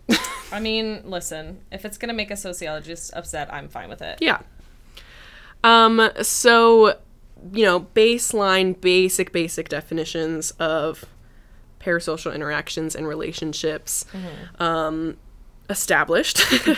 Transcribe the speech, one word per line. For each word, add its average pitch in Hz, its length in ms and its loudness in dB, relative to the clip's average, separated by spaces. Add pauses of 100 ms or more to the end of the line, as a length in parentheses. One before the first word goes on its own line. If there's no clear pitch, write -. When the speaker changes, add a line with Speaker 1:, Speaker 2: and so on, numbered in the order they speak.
Speaker 1:
<laughs> - 440 -2
Speaker 2:
I 208 80 -6
mean, 220 460 -4
listen, 170 560 -10 (100)
if 190 140 -14
it's 208 120 -12
gonna 233 160 -8
make 208 180 -6
a 202 60 -8
sociologist 165 800 -10
upset, 160 380 -10
I'm 143 140 -12
fine 95 220 -14
with 127 120 -14
it. - 200 -12
Speaker 1:
Yeah. 277 180 0 (1200)
Um, 226 460 6 (120)
so, 226 760 6 (540)
you 214 140 2
know, 180 160 4
baseline, 202 1000 2
basic, 185 520 2
basic 165 380 -4
definitions 160 840 -6
of 156 520 -2 (760)
parasocial 170 540 -4
interactions 151 640 -6
and 156 120 -8
relationships, 156 1040 -6
Speaker 2:
Mm-hmm. 175 520 -10
Speaker 1:
um, 160 540 -2 (520)
established. 170 720 2 (360)